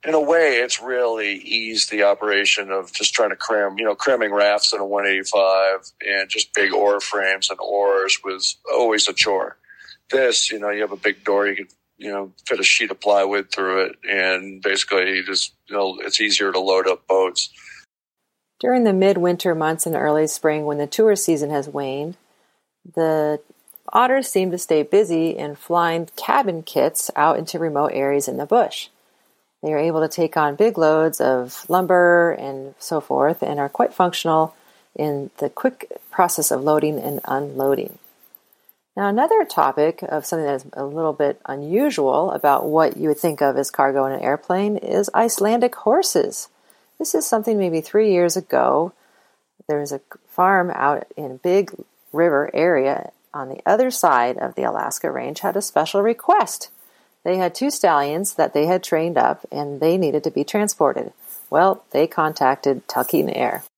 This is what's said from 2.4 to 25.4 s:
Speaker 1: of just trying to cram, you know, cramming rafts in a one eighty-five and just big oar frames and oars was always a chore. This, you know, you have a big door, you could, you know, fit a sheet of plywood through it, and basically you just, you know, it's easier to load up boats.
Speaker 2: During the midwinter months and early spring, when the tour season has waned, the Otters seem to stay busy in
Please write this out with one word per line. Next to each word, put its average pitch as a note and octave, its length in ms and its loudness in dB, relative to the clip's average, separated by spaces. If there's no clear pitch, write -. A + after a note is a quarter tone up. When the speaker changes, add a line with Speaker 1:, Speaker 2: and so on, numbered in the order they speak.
Speaker 1:
of F#2+ 220 -6
just - 200 -2
trying G#2+ 180 0
to F#2+ 60 -6
cram, G2+ 400 -2
you A#2 80 -6
know, G#2 120 0
cramming A#2 360 0
rafts G#2 400 2
in G#2+ 60 -4
a G2 80 -4
one G2+ 180 -2
eighty-five F#2+ 760 2
and G2 300 -4
just - 240 -6
big G2+ 180 0
oar G2+ 280 2
frames F#2+ 500 -4
and G2 80 -10
oars G2 640 0
was F#2+ 360 -6
always A2+ 360 2
a F#2+ 40 -4
chore. - 440 -2
This, C3 360 2
you A2 120 -8
know, G#2 100 -4
you G#2 120 -4
have G#2 100 -4
a G2+ 40 -12
big G2 280 -4
door, G2+ 240 0
you G2 80 -4
could, G2 160 -14
you G#2 140 -12
know, G2 200 -10
fit G#2+ 140 -4
a - 20 -4
sheet G2+ 300 0
of F#2+ 80 -12
plywood G2+ 500 0
through F#2+ 360 -2
it, - 100 -10
and F#2+ 540 -4
basically G2 540 0
you F#2 80 -4
just, F#2+ 300 -6
you G2+ 100 -14
know, G2 260 -2
it's - 180 -2
easier G2+ 320 0
to F#2 80 0
load F#2+ 260 2
up - 220 -2
boats. - 420 0
Speaker 2:
During B3 260 2
the G#3 100 4
midwinter F3+ 600 2
months D#3+ 300 -2
and E3 100 -4
early D3+ 320 2
spring, D3+ 380 -2
when D3 140 -2
the D3 80 -2
tour G#3+ 280 4
season D3 360 0
has C#3+ 180 -2
waned, C#3+ 480 -6
the D#3 440 0
Otters C4 380 2
seem F#3 200 0
to E3+ 60 -4
stay D#3+ 260 0
busy E3 540 2
in D3 200 -8